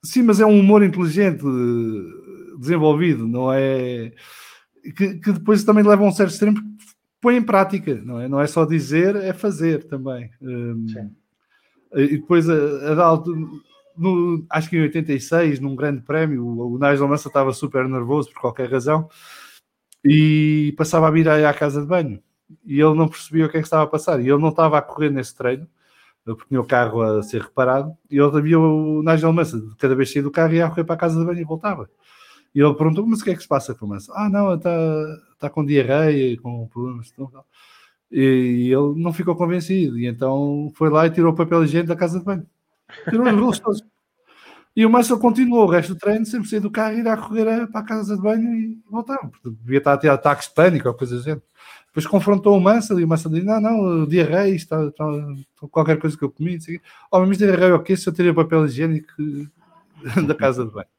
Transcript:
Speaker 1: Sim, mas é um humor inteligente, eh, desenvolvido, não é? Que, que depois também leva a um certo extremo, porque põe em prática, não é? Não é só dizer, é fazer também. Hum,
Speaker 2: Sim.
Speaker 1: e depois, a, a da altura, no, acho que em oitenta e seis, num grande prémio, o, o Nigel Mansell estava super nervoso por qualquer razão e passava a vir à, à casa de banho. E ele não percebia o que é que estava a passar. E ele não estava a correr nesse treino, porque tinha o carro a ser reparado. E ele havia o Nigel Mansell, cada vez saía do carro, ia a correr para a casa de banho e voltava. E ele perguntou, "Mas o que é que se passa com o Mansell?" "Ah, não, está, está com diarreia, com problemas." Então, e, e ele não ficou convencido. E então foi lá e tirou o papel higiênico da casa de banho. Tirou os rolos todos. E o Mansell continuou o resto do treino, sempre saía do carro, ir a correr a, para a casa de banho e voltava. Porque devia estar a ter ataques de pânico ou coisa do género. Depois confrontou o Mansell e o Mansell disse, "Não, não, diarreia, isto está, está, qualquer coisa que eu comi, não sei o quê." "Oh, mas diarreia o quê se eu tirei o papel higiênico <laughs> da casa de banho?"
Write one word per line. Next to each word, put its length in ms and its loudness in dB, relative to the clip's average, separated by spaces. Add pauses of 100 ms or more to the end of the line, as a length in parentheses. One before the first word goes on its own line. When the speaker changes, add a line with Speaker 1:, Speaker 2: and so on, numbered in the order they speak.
Speaker 1:
Sim, 200 0
mas 180 4
é 40 6
um 140 8
humor 240 8
inteligente, 580 0
eh, 1160 -4
desenvolvido, 680 0
não 280 -2
é? 580 -2 (840)
Que, 260 -2
que 120 -2
depois 320 2
também 220 4
leva 180 6
a 40 4
um 40 4
certo 200 0
extremo, 240 0
porque 280 -12 (380)
põe 160 2
em 40 0
prática, 640 0
não 160 -10
é? 80 -8
Não 140 -2
é 40 2
só 200 2
dizer, 500 0
é 160 -4
fazer 540 -2
também. 440 -10 (120)
Hum, 480 -8
Speaker 2:
Sim. 220 -12 (840)
Speaker 1:
e 220 0
depois, 320 2
a, 420 0
a 40 0
da 100 4
altura, 340 2 (580)
no, 520 0
acho 200 -4
que 60 -4
em 60 2
oitenta 320 -2
e 80 -2
seis, 400 0
num 160 -6
grande 240 -4
prémio, 440 -2
o, 300 -6
o 20 -6
Nigel 300 2
Mansell 220 -2
estava 240 0
super 340 -4
nervoso 460 -4
por 80 -18
qualquer 280 -4
razão 380 0 (960)
e 760 4
passava 300 2
a 40 4
vir 180 2
à, 200 4
à 40 0
casa 260 -2
de 80 -8
banho. 340 -2 (440)
E 140 -2
ele 140 6
não 140 2
percebia 380 -2
o 40 -2
que 80 -4
é 40 -2
que 60 -8
estava 160 2
a 40 -2
passar. 320 -2
E 100 -2
ele 120 4
não 80 2
estava 280 2
a 40 2
correr 280 -4
nesse 260 -6
treino, 320 -4 (580)
porque 220 -12
tinha 140 -2
o 40 -4
carro 360 0
a 220 0
ser 180 -8
reparado. 540 -2 (140)
E 80 -2
ele 200 4
havia 220 2
o 440 2
Nigel 300 2
Mansell, 440 -4
cada 180 2
vez 160 0
saía 120 -2
do 80 -4
carro, 220 2
ia 120 2
a 40 -2
correr 140 -4
para 120 -4
a 20 -12
casa 220 0
de 60 0
banho 140 -4
e 40 -8
voltava. 460 -8 (640)
E 80 2
ele 140 6
perguntou, 300 0
"Mas 160 -2
o 20 -14
que 80 -4
é 40 -2
que 60 -18
se 60 -20
passa 260 -4
com 120 -14
o 40 -8
Mansell?" 260 -12
"Ah, 140 -2
não, 260 0
está, 160 -4 (640)
está 160 -10
com 160 -4
diarreia, 760 2
com 280 -10
problemas." 440 -12
Então, 200 -14 (800)
e, 100 -2
e 520 2
ele 280 0
não 100 -4
ficou 240 -4
convencido. 640 -2
E 80 -4
então 680 -4
foi 140 0
lá 180 4
e 40 2
tirou 220 2
o 20 -2
papel 280 2
higiênico 260 0
da 60 -2
casa 240 -4
de 60 -12
banho. 200 -6 (640)
Tirou 180 0
os 60 4
rolos 260 2
todos. 240 -4 (920)
E 100 4
o 40 6
Mansell 300 2
continuou 460 2
o 40 2
resto 240 0
do 60 -12
treino, 260 -2
sempre 240 -8
saía 120 -4
do 100 -6
carro, 260 -4
ir 100 -4
a 80 0
correr 320 -2
a, 200 -2
para 140 -8
a 40 -10
casa 300 -6
de 60 -6
banho 340 0
e 240 -6 (100)
voltava. 380 -8
Porque 220 -16
devia 280 -2
estar 160 2
a 40 2
ter 120 2
ataques 380 0
de 80 -20
pânico 320 4
ou 80 -2
coisa 200 -6
do 60 -6
género. 220 -8 (500)
Depois 140 -6
confrontou 500 4
o 20 4
Mansell 400 2
e 40 2
o 40 2
Mansell 240 -2
disse, 140 -2
"Não, 160 0
não, 460 0
diarreia, 480 2
isto 180 -8
está, 140 -2
está, 180 -8 (640)
qualquer 300 2
coisa 180 -4
que 60 -6
eu 80 -4
comi, 220 -6
não 60 -10
sei 180 -14
o 20 -16
quê." 60 -20 (260)
"Oh, 120 4
mas 140 2
diarreia 380 4
o 80 0
quê 120 0
se 140 -4
eu 40 -6
tirei 180 2
o 40 0
papel 300 2
higiênico 480 -4 (840)
<laughs> 300 -2
da 60 0
casa 320 0
de 60 -12
banho?" 160 -14 (120)